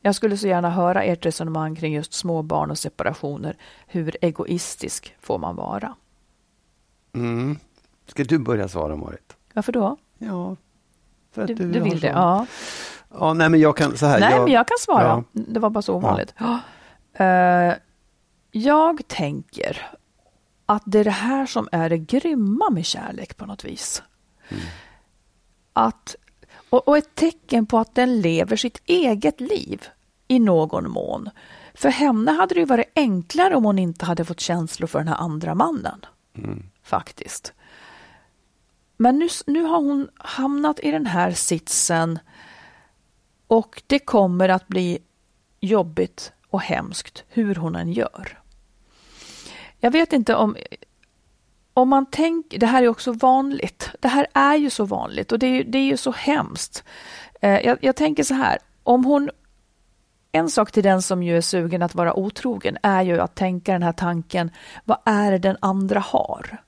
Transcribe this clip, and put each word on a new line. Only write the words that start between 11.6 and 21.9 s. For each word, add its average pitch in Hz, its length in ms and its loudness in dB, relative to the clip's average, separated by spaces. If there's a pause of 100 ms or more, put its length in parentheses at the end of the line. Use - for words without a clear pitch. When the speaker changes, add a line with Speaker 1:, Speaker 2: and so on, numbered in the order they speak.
Speaker 1:
du - 80 2
Speaker 2:
har 208 40 0
Speaker 1:
vill 180 160 0
det, 147 120 -2
Speaker 2:
sån - 80 -2
Speaker 1:
ja. 185 260 2 (720)
Speaker 2:
Ja, 160 160 2
nej, 160 140 4
men 160 120 8
jag 151 160 6
kan, 143 200 0
så 147 100 0
här, 143 140 6
Speaker 1:
Nej, 208 120 6
Speaker 2:
jag 247 120 4
Speaker 1:
men 294 80 4
jag 240 160 4
kan 494 120 0
svara. 269 280 4
Speaker 2:
Ja. 117 240 0
Speaker 1:
Det 226 280 -4
var 214 100 2
bara 214 120 -2
så 196 100 -2
Speaker 2:
Ja. 180 40 0
Speaker 1:
ovanligt. 185 420 -2
Ja. 240 200 -2 (680)
Eh, 180 500 4 (760)
jag 302 580 2
tänker - 840 -6 (760)
att 208 200 0
det 208 140 4
är 208 40 4
det 208 60 2
här 247 360 -2
som - 260 -6
är 165 160 0
det 165 100 0